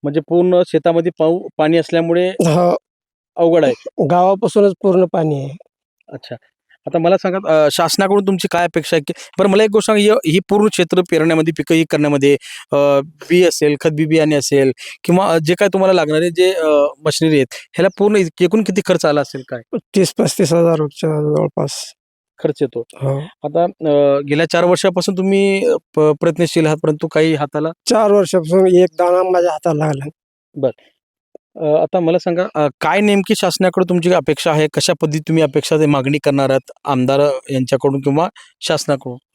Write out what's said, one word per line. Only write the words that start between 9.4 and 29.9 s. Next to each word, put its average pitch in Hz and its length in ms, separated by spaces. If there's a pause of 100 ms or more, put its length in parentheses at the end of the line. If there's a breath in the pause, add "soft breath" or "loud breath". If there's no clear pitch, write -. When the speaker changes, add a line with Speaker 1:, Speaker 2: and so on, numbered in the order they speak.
Speaker 1:
मला 214 140
एक 214 60
गोष्ट 202 160
सांगा, 214 160
य-, 208 300
ही 175 80 (100)
पूर्ण 208 180
क्षेत्र 180 340 (100)
पेरण्यामध्ये, 160 460
पिकं 156 180
ही 165 140
करण्यामध्ये, 147 440 (380 loud breath)
अ, 151 40 (300)
बी 175 380
असेल, 151 380
खत 165 80
बी 156 160
बियाणे 156 300
असेल 135 360 (320 loud breath)
किंवा, 180 300
अ, 165 40
जे 165 180
काय 202 120
तुम्हाला 190 260
लागणारे 160 360
जे, 180 240
अ, 165 140 (380)
मशिनरी 156 300
आहेत, 135 160
ह्याला - 360 (100)
पूर्ण 208 180
इ-, 190 120 (140)
एकूण 214 220
किती 190 220
खर्च 180 200
आला 147 160
असेल 135 260
काय? 123 140 (120)
Speaker 2:
तीस 190 400
पस्तीस 165 400
हजारच्या 156 840
जवळपास - 580 (500)
Speaker 1:
खर्च - 180
येतो. 120 220 (100)
Speaker 2:
हो. 135 260
Speaker 1:
आता, 151 440
अ, 143 560
गेल्या 147 300
चार 170 140
वर्षापासून 180 540
तुम्ही, 196 480
अ, 160 100 (200)
प-, - 40
प्रयत्नशील 160 680
आहात, 151 180
परंतु 156 240
काही 160 260
हाताला 151 360 (200)
Speaker 2:
चार 214 220
वर्षापासून 190 560
एक 180 260
दाणा 180 360
माझ्या 175 220
हाताला 156 340
लागला. 143 240 (460)